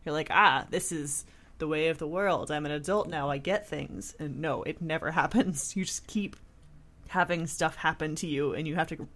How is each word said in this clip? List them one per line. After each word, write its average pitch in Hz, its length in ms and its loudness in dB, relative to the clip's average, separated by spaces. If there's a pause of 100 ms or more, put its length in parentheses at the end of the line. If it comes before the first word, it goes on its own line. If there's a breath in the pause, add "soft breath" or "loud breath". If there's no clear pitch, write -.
you're 151 100 -4
like, 156 180 -2
"Ah, 143 400 6
this 175 200 0
is 147 340 -4 (340 soft breath)
the 156 80 -2
way 156 220 2
of 151 100 -2
the 156 80 -4
world. 175 420 2
I'm 151 160 -2
an 147 60 -2
adult 151 360 2
now. 147 220 -2
I 143 80 0
get 190 320 0
things." - 500 -8
And 151 220 -6
no, 156 220 0
it - 180 -4
never 160 300 -2
<laughs> 170 100 4
happens. 180 540 2
You 190 100 0
just - 220 -8
keep 202 280 -4 (760)
having 175 360 2
stuff 160 300 0
happen 160 400 0
to 170 120 -4
you, 143 260 0
and 160 140 -2
you 147 80 -2
have 165 120 2
to 156 280 -8